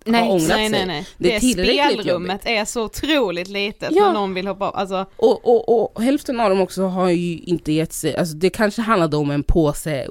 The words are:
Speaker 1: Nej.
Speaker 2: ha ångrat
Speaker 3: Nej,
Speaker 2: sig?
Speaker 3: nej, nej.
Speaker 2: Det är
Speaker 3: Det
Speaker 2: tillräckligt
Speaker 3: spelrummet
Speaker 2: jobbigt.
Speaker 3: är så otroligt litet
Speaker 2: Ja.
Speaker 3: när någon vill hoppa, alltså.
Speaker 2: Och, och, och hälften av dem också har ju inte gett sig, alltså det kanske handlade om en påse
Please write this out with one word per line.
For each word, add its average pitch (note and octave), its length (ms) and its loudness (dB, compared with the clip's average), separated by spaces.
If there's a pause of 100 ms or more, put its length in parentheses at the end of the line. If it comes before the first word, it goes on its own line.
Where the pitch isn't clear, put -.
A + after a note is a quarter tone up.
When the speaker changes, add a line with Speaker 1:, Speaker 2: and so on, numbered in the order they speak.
Speaker 1:
Nej. A3+ 220 2
Speaker 2:
ha G3 80 2
ångrat D#3+ 140 2
Speaker 3:
Nej, G#3+ 220 0
Speaker 2:
sig? G3 160 0
Speaker 3:
nej, - 0 -
nej. F3+ 200 -8 (120)
Speaker 2:
Det - 120 2
är A3+ 40 0
Speaker 3:
Det G#3 60 -2
Speaker 2:
tillräckligt B3 640 2
Speaker 3:
spelrummet F3+ 260 -2 (140)
Speaker 2:
jobbigt. A3+ 160 0
Speaker 3:
är G#3+ 40 -2
så A3+ 200 -4
otroligt G3+ 640 -2
litet G3+ 440 -6
Speaker 2:
Ja. F#4+ 140 4
Speaker 3:
när G3 60 4
någon G3 220 -2
vill F#3 120 -4
hoppa, G3 240 -4
alltså. F#3+ 360 -4 (100)
Speaker 2:
Och, A3+ 320 2
och, A#3 480 2
och G#3 60 -4
hälften C4+ 380 0
av G#3+ 100 2
dem F#3+ 100 4
också F#3 260 -2
har F#3 240 0
ju F3 280 -2
inte D#3+ 340 -2
gett D#3+ 200 -2
sig, - 240 -4
alltså D#3+ 200 -2
det F3 140 2
kanske G#3+ 320 -2
handlade F3 340 2
om D3 140 0
en C#3+ 120 -2
påse D3 680 0